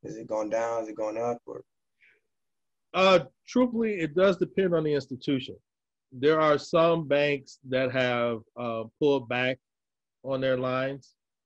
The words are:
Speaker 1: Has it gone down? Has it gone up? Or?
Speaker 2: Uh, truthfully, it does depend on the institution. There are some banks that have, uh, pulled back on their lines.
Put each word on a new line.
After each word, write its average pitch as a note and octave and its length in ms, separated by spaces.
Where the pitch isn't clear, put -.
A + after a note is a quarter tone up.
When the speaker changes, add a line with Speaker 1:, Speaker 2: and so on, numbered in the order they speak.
Speaker 1:
Has A2 140
it A2 100
gone G#2+ 220
down? A2+ 320
Has A2 80
it G#2+ 60
gone G#2+ 220
up? A#2+ 280
Or? - 180
Speaker 2:
Uh, F#3 320
truthfully, A3+ 520
it D#3 140
does F#3 240
depend F#3 380
on D#3+ 80
the D3+ 100
institution. C3 640
There D3 300
are D3+ 160
some E3 500
banks C#3+ 520
that B2+ 220
have, A#2+ 520
uh, A#2 260
pulled C#3 300
back B2+ 300
on C3 180
their C3 160
lines. C3 580